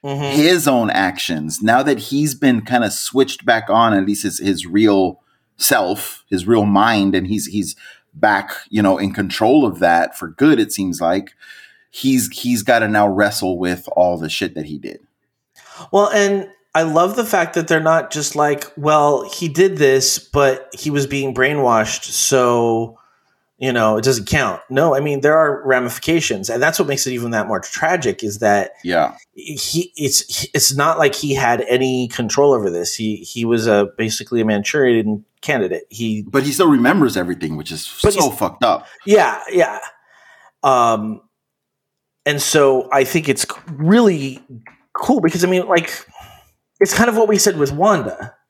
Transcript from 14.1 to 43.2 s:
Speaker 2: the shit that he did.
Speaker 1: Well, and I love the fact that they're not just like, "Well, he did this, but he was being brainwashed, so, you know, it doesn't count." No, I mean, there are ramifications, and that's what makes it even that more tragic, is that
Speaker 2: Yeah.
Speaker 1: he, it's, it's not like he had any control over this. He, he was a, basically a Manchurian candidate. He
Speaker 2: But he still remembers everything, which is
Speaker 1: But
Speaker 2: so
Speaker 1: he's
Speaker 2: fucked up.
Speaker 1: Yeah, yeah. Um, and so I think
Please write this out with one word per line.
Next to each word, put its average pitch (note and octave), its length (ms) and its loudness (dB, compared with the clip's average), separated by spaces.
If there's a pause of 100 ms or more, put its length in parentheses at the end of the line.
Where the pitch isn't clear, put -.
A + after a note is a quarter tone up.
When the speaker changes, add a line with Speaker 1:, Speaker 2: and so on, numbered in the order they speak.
Speaker 2:
the D#2+ 120 -6
shit F2 240 -4
that D2+ 140 -10
he D2+ 100 -12
did. - 220 -14 (920)
Speaker 1:
Well, G3+ 200 2
and G3+ 360 0 (280)
I D#3+ 80 4
love E3+ 320 2
the A#3 100 -2
fact F3+ 300 -2
that E3 120 -2
they're D#3+ 140 2
not D#3+ 300 0
just D3+ 240 -6
like, D3 420 -2
"Well, D3 520 2
he - 200 -6
did E3+ 280 2
this, C3+ 420 2
but C3+ 580 0
he D#3 140 -6
was C#3+ 160 -2
being C#3 260 -6
brainwashed, B2+ 720 0
so, A#2 960 0 (580)
you B2+ 160 -4
know, A2 240 2
it G#2+ 60 -2
doesn't A#2 240 0
count." A#2 420 -2
No, C#3+ 260 2
I C3+ 40 0
mean, C#3+ 220 -4
there D3 140 4
are D3 300 2
ramifications, B2 880 -2
and A#2 100 -2
that's D#3+ 160 0
what E3 100 0
makes C#3 200 -4
it B2+ 60 -6
even A#2+ 180 -6
that G#2+ 160 -2
more G2+ 120 -4
tragic, D#3+ 640 -4
is G#2 160 -8
that G#2 340 0 (100)
Speaker 2:
Yeah. E2+ 320 0 (180)
Speaker 1:
he, D#3+ 640 -6
it's, - 580 -4
it's C#3+ 220 0
not D#3 240 2
like C#3+ 160 2
he D3 180 -4
had A#2+ 280 0
any B2+ 480 0
control C#3 440 2
over G#2 160 0
this. F2 260 -6
He, G#2+ 220 -4
he G2+ 260 -8
was A#2 220 0
a, G#2 220 4 (100)
basically A2+ 440 -4
a A2 40 0
Manchurian A2 800 0 (160)
candidate. F#2+ 480 -4
He A2 340 -6
Speaker 2:
But C3 200 -2
he C#3+ 80 -2
still E3 180 2
remembers C3+ 480 2
everything, E2+ 400 -6
which D2+ 140 -10
is D#2 200 -12 (120)
Speaker 1:
But - 100 4
Speaker 2:
so D#3 160 2
Speaker 1:
he's - 80 -8
Speaker 2:
fucked - 260 -2
up. A2 220 0 (200)
Speaker 1:
Yeah, G3+ 360 4 (100)
yeah. F3+ 280 0 (840)
Um, A2+ 600 2 (1040)
and D3 160 0
so C#3 500 4
I C#3 120 2
think D#3 260 -2